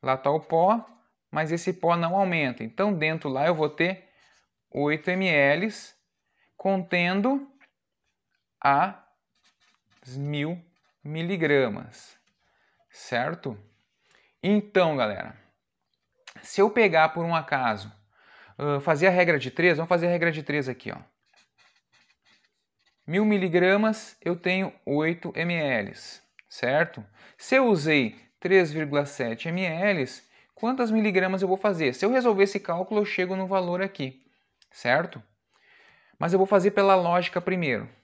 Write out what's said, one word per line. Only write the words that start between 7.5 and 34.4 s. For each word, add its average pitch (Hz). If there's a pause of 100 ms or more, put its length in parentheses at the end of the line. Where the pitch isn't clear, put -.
as -
mil 147 (380)
miligramas, 151 (720)
certo? 127 (840)
Então, 190
galera, 127 (1040)
se -
eu 214
pegar 170
por 170
um 170
acaso, 120 (680)
ah, 147
fazer 156
a 190
regra 175
de 123
três, 170
vamos 160
fazer 175
a 175
regra 170
de 151
três 143
aqui, -
ó. - (2000)
Mil 185
miligramas, 196
eu 170
tenho 185 (120)
oito 156
M 175
L, 127 (560)
certo? 135 (320)
Se -
eu 262
usei 151 (220)
três 175
vírgula 147
sete 117
M 180
L, 175 (500)
quantas 240
miligramas 190
eu 190
vou 185
fazer? 165
Se -
eu 214
resolver 233
esse 196
cálculo, 180
eu 208
chego 185
no 190
valor 185
aqui, - (460)